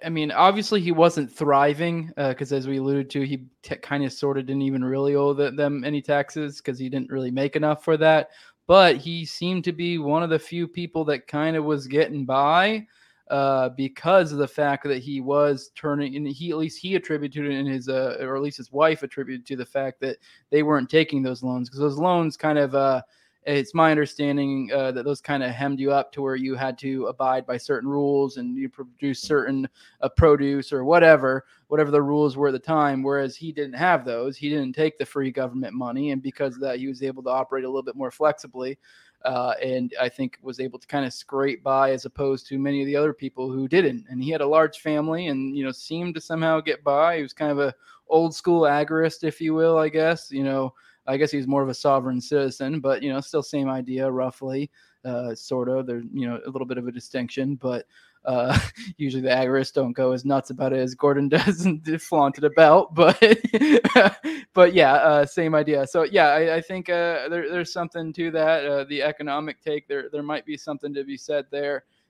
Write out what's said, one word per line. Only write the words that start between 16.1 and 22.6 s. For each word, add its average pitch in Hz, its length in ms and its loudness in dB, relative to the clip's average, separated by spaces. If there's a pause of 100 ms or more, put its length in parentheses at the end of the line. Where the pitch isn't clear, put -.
and 147 120 -6
he, 139 220 -8
at 156 80 -4
least 160 220 -6
he 185 160 -4
attributed 147 500 -4
it 143 60 -2
in 139 160 -4
his, 131 200 -6
uh, 131 320 -2
or 131 160 -6
at 135 60 -4
least 143 160 -6
his 123 140 -18
wife 151 320 2
attributed 131 420 -10
to 139 100 -10
the 123 100 -8
fact 135 340 -6
that 135 180 -6 (320)
they 151 140 2
weren't 147 260 0
taking 156 320 0
those 127 220 -6
loans, 127 260 -6
'cause 131 100 -14
those 147 200 -2
loans 165 360 0
kind 151 220 0
of, 139 160 0